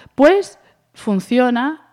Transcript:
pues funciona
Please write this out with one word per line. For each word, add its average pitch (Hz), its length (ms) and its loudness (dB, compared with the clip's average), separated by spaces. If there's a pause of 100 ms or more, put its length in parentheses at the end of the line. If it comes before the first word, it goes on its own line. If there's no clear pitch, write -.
(160)
pues 359 440 2 (340)
funciona 240 1000 -4